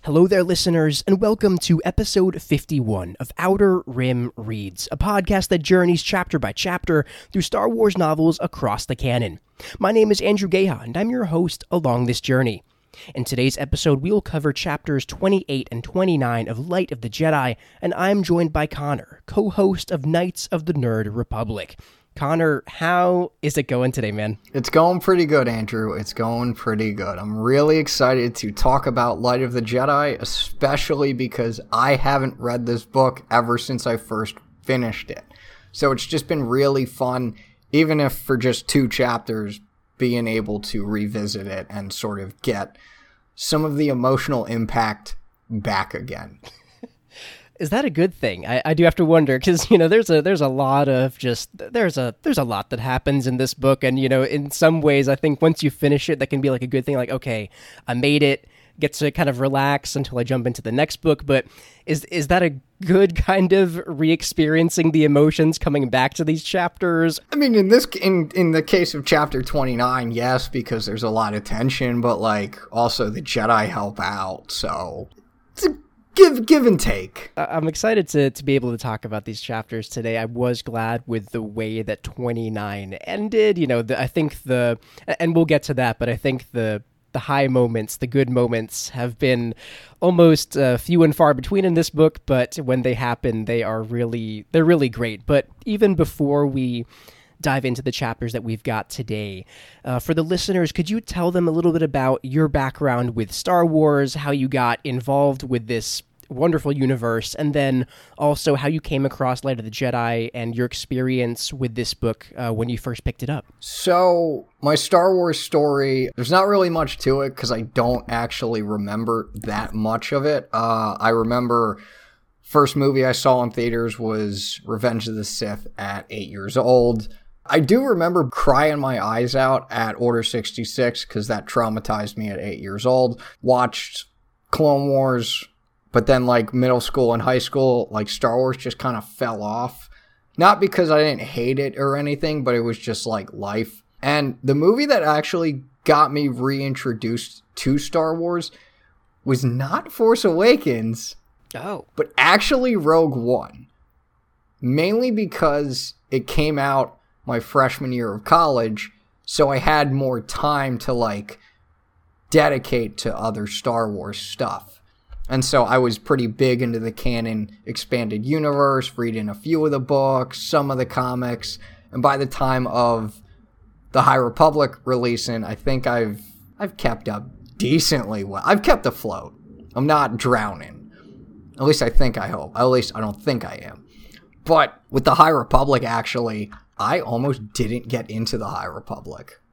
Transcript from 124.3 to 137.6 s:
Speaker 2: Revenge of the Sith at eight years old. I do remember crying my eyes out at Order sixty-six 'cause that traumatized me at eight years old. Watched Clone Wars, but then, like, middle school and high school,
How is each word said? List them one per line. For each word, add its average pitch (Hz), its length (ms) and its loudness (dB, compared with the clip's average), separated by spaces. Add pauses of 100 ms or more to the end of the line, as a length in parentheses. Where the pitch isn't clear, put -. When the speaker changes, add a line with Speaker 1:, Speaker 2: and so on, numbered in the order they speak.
Speaker 2:
Revenge 113 460 -2
of 110 60 -6
the 104 100 -6
Sith 104 420 -8 (100)
at 101 320 -8
eight 101 200 -10
years 98 260 -10
old. 120 540 4 (360)
I 156 140 4
do 196 240 4
remember 175 460 0
crying 147 500 2
my 131 240 -2
eyes 117 320 -2
out 131 340 0
at 113 300 -4
Order 120 240 2
sixty-six 120 800 -4
'cause 104 240 -6
that 104 180 -4
traumatized 107 680 -2
me 107 140 -8
at 101 100 -8
eight 98 200 -8
years 101 260 -8
old. 127 340 2 (220)
Watched 123 640 0 (460)
Clone 143 360 2
Wars, 131 560 0 (480)
but 113 140 4
then, 127 200 4
like, 120 280 2
middle 127 260 4
school 120 340 0
and 113 100 0
high 127 160 2
school, 127 520 0